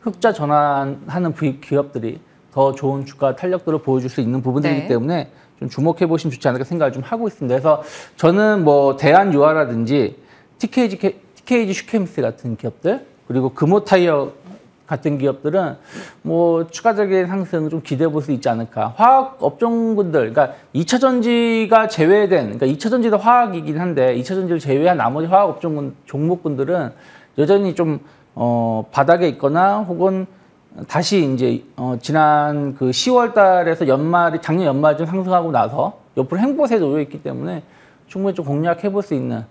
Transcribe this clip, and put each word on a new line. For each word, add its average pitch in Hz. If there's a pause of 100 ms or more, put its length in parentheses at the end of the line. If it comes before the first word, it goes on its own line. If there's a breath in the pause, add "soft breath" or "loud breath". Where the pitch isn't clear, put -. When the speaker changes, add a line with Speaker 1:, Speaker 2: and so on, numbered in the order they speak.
Speaker 1:
흑자 220
전환하는 147
부-, 139
기업들이 139 (320 soft breath)
더 135
좋은 139
주가 135
탄력도를 175
보여줄 131
수 -
있는 120
부분들이기 143
Speaker 2:
네. 180
Speaker 1:
때문에 135 (280 soft breath)
좀 131
주목해 165
보시면 160
좋지 123
않을까 127
생각을 156
좀 131
하고 226
있습니다. 127
그래서 147 (340 loud breath)
저는 202
뭐 139
대한유화라든지 143 (400 soft breath)
티케이지, 226 (360)
티케이지 226
슈케미스 180
같은 117
기업들, 190 (200)
그리고 127
금호타이어 175 (540)
같은 147
기업들은 139 (460 loud breath)
뭐 165
추가적인 190
상승을 175
좀 160
기대해 156
볼 151
수 143
있지 127
않을까. 113
화학 262
업종군들, 208
그러니까 131 (160 loud breath)
이 160
차 247
전지가 233
제외된, 180
그러니까 117
이 139
차 220
전지도 226
화학이긴 196
한데 139
이 127
차 185
전지를 180
제외한 147
나머지 160
화학 190
업종군, 151 (120)
종목군들은 151 (440 loud breath)
여전히 190
좀, 160 (340 loud breath)
어, 113
바닥에 170
있거나 175
혹은 190 (640 soft breath)
다시 160
이제, 120 (140)
어, 127
지난 147
그 131
시월 240
달에서 180
연말이, 160
작년 170
연말 147
좀 165
상승하고 180
나서 135 (180)
옆으로 151
횡보세에 262
놓여 151
있기 147
때문에 147 (440 soft breath)
충분히 190
좀 160
공략해 165
볼 196
수 196
있는 123